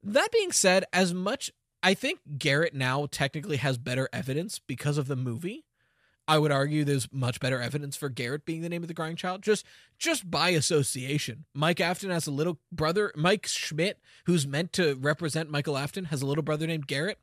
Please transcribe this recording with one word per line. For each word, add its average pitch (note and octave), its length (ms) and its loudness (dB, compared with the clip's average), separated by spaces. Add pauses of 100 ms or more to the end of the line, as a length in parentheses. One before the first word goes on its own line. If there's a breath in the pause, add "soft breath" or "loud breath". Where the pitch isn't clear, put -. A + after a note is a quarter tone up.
That C#4 300 2
being G4+ 200 2
said, F#3+ 420 6
as F3+ 200 4
much, F#3 380 -4 (320)
I F#3+ 100 6
think D4 260 -2 (180)
Garrett D3 360 2
now C3+ 380 0
technically D3 460 -2
has C3 200 0
better B2 340 -2
evidence C3+ 480 -4
because C#3+ 380 -2
of C#3 100 -2
the C#3 100 -4
movie. B2+ 480 -6 (600)
I D#3 120 4
would D3+ 140 4
argue D3 320 2
there's C#3+ 280 0
much B2+ 280 -2
better B2+ 200 0
evidence C#3 380 -6
for D3 100 -6
Garrett B2+ 380 -6
being D#3+ 160 -6
the E3+ 80 -6
name E3+ 140 -4
of E3 40 -10
the E3+ 60 -10
crying E3 220 -6
child, F#3 260 -6
just, G#3 240 2 (320 loud breath)
just C4+ 320 -2
by E3 200 2
association. C#3+ 960 0 (100)
Mike D#3+ 260 2
Afton F3+ 300 -2
has E3 160 0
a D3+ 40 -4
little D3+ 280 -2 (120)
brother, E3+ 440 0
Mike F3 320 2
Schmidt, - 520 -2 (260 soft breath)
who's E3+ 200 4
meant C#3+ 280 -2
to D#3 220 2
represent D3+ 540 0
Michael D3 280 0
Afton, C#3+ 280 -4
has C#3+ 160 -2
a C#3 60 0
little D3 160 2
brother D#3 240 0
named D#3+ 180 -2
Garrett. C#3+ 380 -2